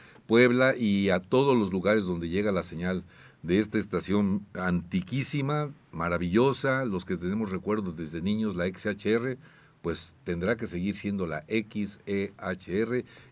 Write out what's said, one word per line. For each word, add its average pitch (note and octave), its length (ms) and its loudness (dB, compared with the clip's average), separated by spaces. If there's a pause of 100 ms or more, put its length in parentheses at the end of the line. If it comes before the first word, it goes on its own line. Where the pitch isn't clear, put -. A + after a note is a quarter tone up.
(260)
Puebla B2 500 6
y G2+ 340 2
a F2+ 100 4
todos B2+ 360 4
los G2+ 160 2
lugares G2 320 2
donde E2+ 240 -2
llega G2+ 240 0
la F2 100 0
señal F2 420 -4 (380)
de E2+ 160 4
esta G#2+ 200 0
estación G2 760 0
antiquísima, B2+ 1160 -2 (200)
maravillosa, A2 960 2
los F#2+ 200 -4
que F#2+ 120 -2
tenemos F#2+ 340 -2
recuerdos F#2+ 460 -2
desde D#2+ 260 -6
niños, G#2 320 -2
la F2 120 0
X F#2 200 -6
H G#2 260 -2
R, B2+ 260 -2 (420)
pues - 420 -6
tendrá F#2 340 0
que A2+ 120 -6
seguir F2+ 260 -2
siendo G2+ 320 -4
la D#2 220 -4
X G#2+ 580 -4
E G2 320 -4
H F#2 440 -4
R. A#2 220 -2 (280)